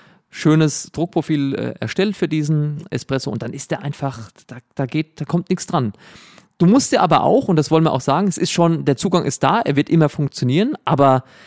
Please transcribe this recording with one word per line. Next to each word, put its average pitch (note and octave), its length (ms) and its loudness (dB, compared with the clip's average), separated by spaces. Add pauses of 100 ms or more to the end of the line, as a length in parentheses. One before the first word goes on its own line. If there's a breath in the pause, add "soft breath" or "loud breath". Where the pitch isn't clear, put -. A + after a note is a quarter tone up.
(300 soft breath)
schönes D#3 640 0
Druckprofil, D3 640 -2
äh, A#2 240 -6
erstellt G3 380 -4
für F3 100 -2
diesen D3+ 640 -2
Espresso C3+ 420 -6
und G#2+ 100 -6
dann A#2+ 120 -10
ist C#3 180 -10
der - 100 -6
einfach, C3+ 500 -8 (160)
da, A#2+ 100 -16 (180)
da C#3 100 -4
geht, D#3 360 -6
da D3 40 -8
kommt E3+ 240 -4
nichts F#3+ 160 -4
dran. B2+ 280 -2 (640 loud breath)
Du F3 80 2
musst A#3 260 4
dir C4 100 2
aber D#3 220 4
auch, C4 240 2
und F3+ 80 2
das D3+ 160 2
wollen D#3+ 140 4
wir D#3 80 2
auch B2+ 80 -2
sagen, D#3+ 260 0
es F3+ 100 -2
ist - 140 -2
schon, E3 320 2
der C#3 140 2
Zugang F3 260 0
ist - 200 -4
da, F3 180 2
er C#3+ 160 -2
wird D3 120 0
immer D#3 200 4
funktionieren, D3+ 640 -2 (100)
aber C3 400 4 (240 loud breath)